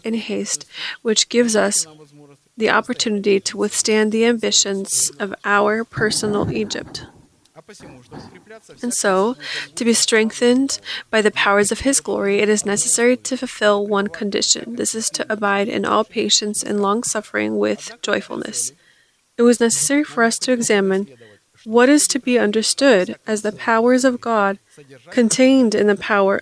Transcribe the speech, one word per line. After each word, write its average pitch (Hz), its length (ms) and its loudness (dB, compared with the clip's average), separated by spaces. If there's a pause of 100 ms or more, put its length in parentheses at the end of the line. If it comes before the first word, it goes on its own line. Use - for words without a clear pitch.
in 220 80 -4
haste, 208 520 -6 (360)
which 214 260 0
gives 233 300 2
us 202 300 0 (680)
the 220 140 0
opportunity 208 720 0
to - 160 -10
withstand 214 560 0
the 226 120 2
ambitions 202 960 -2
of 202 240 -8
our 208 400 0
personal 214 680 -2
Egypt. - 520 -8 (1800)
And 240 100 -4
so, 202 440 0 (400)
to 247 100 -4
be 233 80 4
strengthened 240 840 2 (320)
by 220 100 2
the 208 80 4
powers 202 420 2
of 220 100 -4
His 269 180 0
glory, 202 400 -2
it 208 100 2
is 208 160 0
necessary 233 520 2
to 254 200 -6
fulfill 208 480 0
one 202 220 0
condition. 214 680 -4
This 220 180 -4
is 226 160 -4
to - 200 -6
abide 202 360 -2
in 202 180 -4
all 208 180 0
patience 214 600 -2
and 208 180 -2
long-suffering 214 760 -2
with 208 320 -4 (100)
joyfulness. - 680 -6 (680)
It 240 60 2
was 240 160 4
necessary 277 440 0
for 247 200 -2
us 226 160 0
to - 120 -2
examine 202 580 0 (540)
what 240 260 4
is 294 180 6
to - 100 -2
be 247 220 0
understood 214 880 2
as 214 160 -4
the 214 80 -2
powers 240 520 2
of 247 160 2
God 202 380 0 (540)
contained 254 640 4
in 202 100 4
the 208 120 4
power 202 440 0